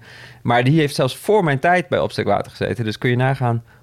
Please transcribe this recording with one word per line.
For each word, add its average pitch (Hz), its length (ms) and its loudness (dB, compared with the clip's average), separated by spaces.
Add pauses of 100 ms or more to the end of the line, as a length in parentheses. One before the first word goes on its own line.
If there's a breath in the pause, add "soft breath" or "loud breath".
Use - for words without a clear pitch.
(420 loud breath)
Maar 120 220 2
die 143 160 4
heeft 143 140 0
zelfs 131 220 -2
voor 214 280 2
mijn 139 140 0
tijd 175 300 0
bij 104 100 -2
Obstacle 101 340 -2
Water - 180 -2
gezeten. - 340 -4
Dus 107 140 -6
kun 131 120 -2
je 123 60 2
nagaan 123 460 0 (200 soft breath)